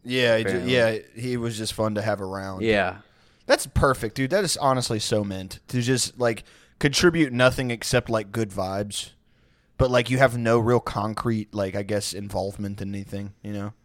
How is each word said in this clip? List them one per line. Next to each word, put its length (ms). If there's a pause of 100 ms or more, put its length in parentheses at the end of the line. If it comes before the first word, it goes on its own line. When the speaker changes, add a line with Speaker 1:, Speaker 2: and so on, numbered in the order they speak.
Speaker 1:
Yeah, 320
he 60
ju-, 60
Speaker 2:
Apparently. 240
Speaker 1:
yeah, 240 (160)
he 220
was 220
just 160
fun 220
to 60
have 200
around. 400
Speaker 2:
Yeah. 380 (460)
Speaker 1:
That's 220
perfect, 480
dude. 140
That 160
is 100
honestly 440
so 260
meant 420
to 140
just, 360
like, 280 (340)
contribute 540
nothing 380
except, 380
like, 220
good 200
vibes. 600 (680)
But, 140
like, 180
you 80
have 200
no 220
real 200
concrete, 760
like, 220
I 80
guess, 300
involvement 680
in 140
anything, 460
you 100
know? 220 (120)